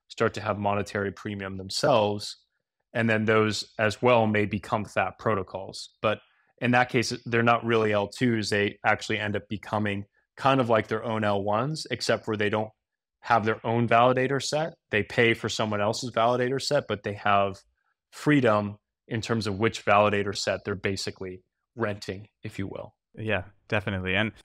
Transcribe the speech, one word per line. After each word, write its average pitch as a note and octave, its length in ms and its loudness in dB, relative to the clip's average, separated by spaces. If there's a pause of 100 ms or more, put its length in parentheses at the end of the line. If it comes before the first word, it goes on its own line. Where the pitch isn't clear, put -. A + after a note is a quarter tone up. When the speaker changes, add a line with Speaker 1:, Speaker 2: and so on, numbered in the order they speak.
Speaker 1:
start A2 260 0
to G#2+ 60 -10
have G#2 180 -4
monetary G2+ 520 -2
premium G2 460 -10
themselves. G#2 800 0 (560)
And A2+ 160 0
then A2 140 2
those A2 540 2
as G#2+ 220 0
well A#2+ 260 6
may G#2+ 180 2
become G#2 400 -2
fat F#2+ 340 -4
protocols. G2 720 -6 (100)
But G#2+ 200 0 (400)
in B2 120 2
that B2 180 4
case, A#2+ 220 0 (140)
they're A#2 160 0
not A#2 220 4
really A2 280 2
L G2+ 140 2
twos. A2+ 440 0
They G#2 340 0
actually G#2+ 340 0
end G#2 160 -4
up G2+ 140 -6
becoming G#2 560 -4 (320)
kind C3+ 240 2
of A#2 80 0
like A2 180 2
their A2+ 160 -4
own A2 220 -4
L G2+ 180 0
ones, A#2+ 480 -2
except A#2 340 -2
for A2 120 -2
they G#2 140 0
don't A2 200 -2 (500)
have A#2 240 2
their A2 220 -2
own A#2 220 2
validator B2+ 540 4
set. D#3 320 -4 (160)
They G#2+ 120 0
pay A#2 320 2
for A2 140 -4
someone G#2 320 -2
else's A2+ 320 -2
validator B2 480 0
set, C#3+ 280 -2
but G#2 140 -4
they G2+ 120 -6
have G2+ 440 0 (520)
freedom G#2+ 640 2 (320)
in A2 120 -4
terms A2+ 260 -4
of G2 120 -4
which A2 260 -2
validator G2+ 520 2
set F#2+ 280 -4
they're G2+ 100 -4
basically F#2+ 680 -8 (320)
renting, G#2 540 -6 (140)
if - 160 -12
you G2 80 -6
will. - 280 -14 (220)
Speaker 2:
Yeah, G#2 280 -4 (240)
definitely. F#2+ 480 -2
And G#2+ 160 0 (120)